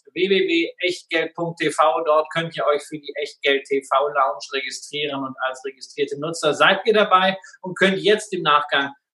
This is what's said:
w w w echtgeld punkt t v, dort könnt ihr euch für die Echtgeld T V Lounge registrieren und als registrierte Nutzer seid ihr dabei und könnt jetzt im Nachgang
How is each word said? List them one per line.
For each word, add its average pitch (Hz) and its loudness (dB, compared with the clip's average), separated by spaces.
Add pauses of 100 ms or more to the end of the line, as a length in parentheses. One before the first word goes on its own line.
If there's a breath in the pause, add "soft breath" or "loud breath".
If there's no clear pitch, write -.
(140)
w 180 0
w 190 4
w 165 0
echtgeld 170 -2
punkt 165 -6
t 156 0
v, 156 2
dort 156 2
könnt 165 -4
ihr 139 -2
euch 143 0
für 151 -12
die 143 -14
Echtgeld 143 -2
T 139 0
V 139 2
Lounge 139 0
registrieren 139 -6
und 131 -8
als 131 -6
registrierte 139 -6
Nutzer 156 -2
seid 170 2
ihr 220 4
dabei 190 4 (260 loud breath)
und 180 -10
könnt 190 2
jetzt 208 0
im 185 -4
Nachgang 147 2 (220)